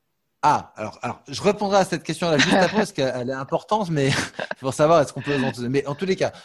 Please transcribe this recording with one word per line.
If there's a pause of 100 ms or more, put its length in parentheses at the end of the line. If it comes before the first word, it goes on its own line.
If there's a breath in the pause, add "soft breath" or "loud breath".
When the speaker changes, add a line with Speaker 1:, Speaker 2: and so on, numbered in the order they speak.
(420)
Speaker 1:
Ah,
alors,
alors,
je
répondrai
à
cette
question-là
juste
après
Speaker 2:
<laughs>
Speaker 1:
parce
qu'elle
est
importante,
mais
<laughs>
pour
savoir
est-ce
qu'on
peut
en
tout-,
mais
en
tous
les
cas, (120 loud breath)